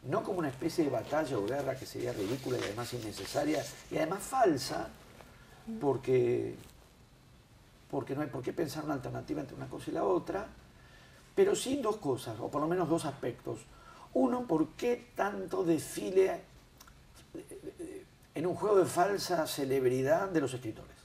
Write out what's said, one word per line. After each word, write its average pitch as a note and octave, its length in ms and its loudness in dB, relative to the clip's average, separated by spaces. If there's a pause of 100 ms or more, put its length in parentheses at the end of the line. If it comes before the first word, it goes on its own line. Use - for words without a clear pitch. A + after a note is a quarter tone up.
no E3 160 0
como F#3 160 -2
una D3+ 80 0
especie D#3+ 340 -2
de C#3+ 80 4
batalla C3 480 0
o G2+ 80 0
guerra C3+ 300 -2
que - 100 -10
sería B2 260 -4
ridícula B2 460 -2
y - 60 -2
además A2+ 300 -6
innecesaria A2 680 -2 (280)
y E3+ 40 -2
además D#3+ 280 -2
falsa, G3+ 640 2 (920)
porque, B2 760 2 (1300)
porque C#3 280 -4
no D3+ 60 -2
hay D3+ 40 -2
por C3 160 -8
qué - 100 -4
pensar D#3 320 -4
una D3+ 100 -2
alternativa B2+ 460 -6
entre - 160 -10
una C3 120 -10
cosa C#3+ 240 -8
y - 20 -6
la E3 100 0
otra, G3 440 0 (880)
pero G3 180 6
sí C4+ 260 -2
dos G#3+ 180 0
cosas, A#2 420 -2
o A2 100 -4
por D3 100 0
lo D3+ 60 0
menos F3 220 2
dos D#3+ 160 2
aspectos. C3 560 -6 (520)
Uno, B3 360 4
¿por D#3 220 2
qué - 440 -2
tanto F#3+ 480 -2
desfile F3 760 2 (1900)
en D#3 120 -2
un E3 100 0
juego G3 220 6
de F3 80 10
falsa F3 600 2
celebridad C3+ 840 2
de E3 120 4
los C3 140 0
escritores? - 500 -10